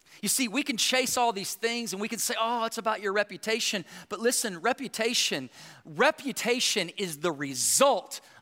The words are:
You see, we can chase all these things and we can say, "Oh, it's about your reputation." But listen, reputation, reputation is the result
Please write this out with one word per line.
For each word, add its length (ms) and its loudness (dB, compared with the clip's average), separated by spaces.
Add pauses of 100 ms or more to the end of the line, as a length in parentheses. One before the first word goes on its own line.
(220)
You 60 -2
see, 200 2
we 140 0
can 140 -2
chase 400 2
all 160 4
these 220 -6
things 380 -2
and 80 -6
we 80 -2
can 100 -6
say, 200 -2
"Oh, 260 0
it's 140 -4
about 220 -2
your 120 -2
reputation." 720 0 (240)
But 120 -8
listen, 400 0
reputation, 880 0 (340)
reputation 1080 2
is 280 -6
the 140 0
result 880 2 (220)